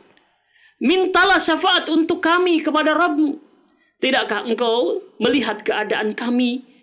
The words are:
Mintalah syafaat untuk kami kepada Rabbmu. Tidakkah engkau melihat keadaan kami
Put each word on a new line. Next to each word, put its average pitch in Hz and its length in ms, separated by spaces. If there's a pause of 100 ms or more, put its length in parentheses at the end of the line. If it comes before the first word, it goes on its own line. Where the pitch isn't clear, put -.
(800)
Mintalah 370 600
syafaat 330 520
untuk 330 320
kami 339 400
kepada 302 320
Rabbmu. 302 400 (640)
Tidakkah 247 480
engkau 233 560 (160)
melihat 220 480
keadaan 214 480
kami 247 480 (200)